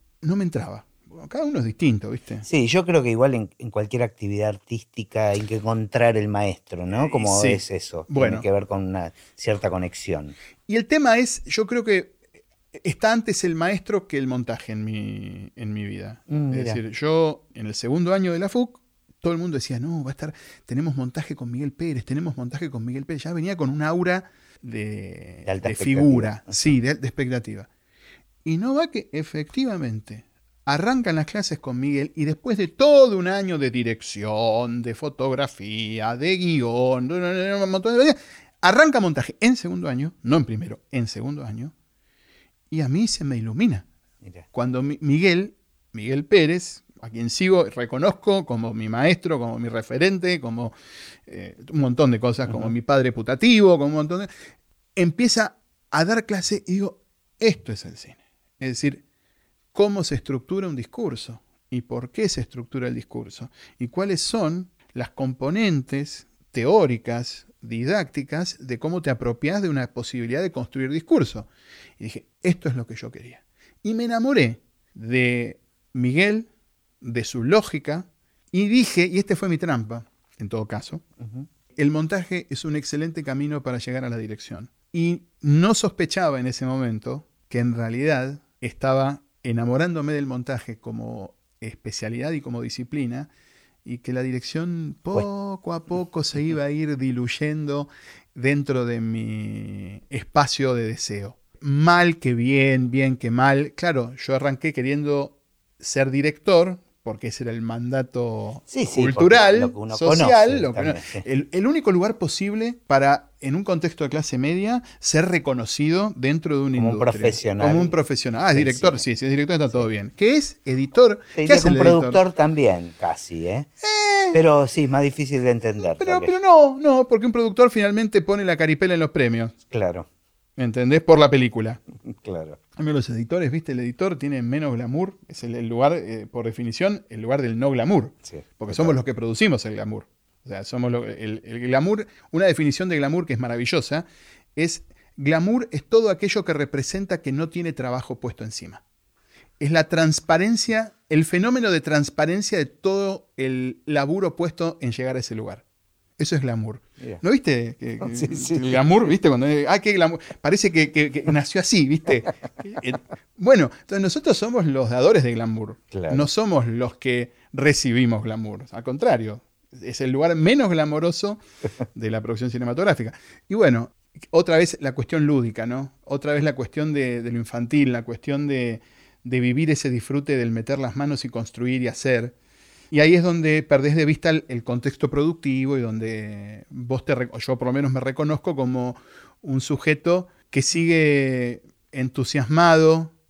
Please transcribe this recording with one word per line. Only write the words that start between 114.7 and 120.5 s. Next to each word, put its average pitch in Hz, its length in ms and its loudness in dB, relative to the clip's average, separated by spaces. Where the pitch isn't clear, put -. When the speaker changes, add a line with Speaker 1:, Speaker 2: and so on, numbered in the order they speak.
Speaker 1:
ser 165 300 2
reconocido 156 880 0
dentro 147 400 0
de 139 60 0
una 135 140 0
Speaker 2:
Como 117 120 2
un 117 60 0
Speaker 1:
industria. 113 260 0
Speaker 2:
profesional 107 480 2
Speaker 1:
Como 160 120 4
un 175 80 2
profesional. 139 540 0
Ah, 190 60 4
es 147 60 6
Speaker 2:
del 143 100 4
Speaker 1:
director, 135 340 2
Speaker 2:
cine. 120 160 0
Speaker 1:
sí, - 40 -
si 135 60 -4
es 135 60 2
director 147 220 0
está 151 180 2
todo 123 140 0
Speaker 2:
Sí. 110 60 0
Speaker 1:
bien. 104 260 -4
¿Qué 233 180 6
es - 300 0